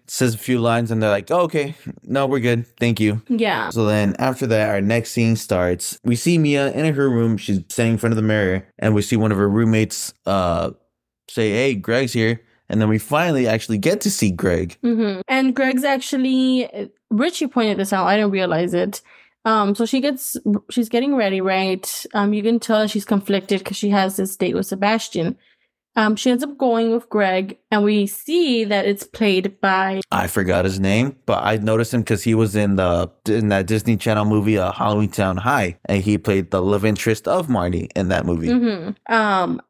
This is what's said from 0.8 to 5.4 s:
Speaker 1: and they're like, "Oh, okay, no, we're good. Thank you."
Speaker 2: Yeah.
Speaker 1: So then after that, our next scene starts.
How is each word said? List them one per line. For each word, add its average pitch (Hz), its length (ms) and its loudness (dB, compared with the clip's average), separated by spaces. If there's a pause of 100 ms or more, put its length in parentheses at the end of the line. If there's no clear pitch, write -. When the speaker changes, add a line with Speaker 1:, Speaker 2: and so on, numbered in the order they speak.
Speaker 1:
and 113 100 0
they're 107 120 2
like, 101 180 -2
"Oh, 175 120 2
okay, 160 340 -2 (300)
no, 139 200 0
we're 135 140 0
good. 117 260 0 (140)
Thank 117 200 0
you." 107 300 0
Speaker 2:
Yeah. 190 400 -2
Speaker 1:
So 107 160 0
then 104 320 2
after 131 300 -2
that, 107 220 2
our 101 120 0
next 113 300 0
scene 113 240 2
starts. 90 680 -2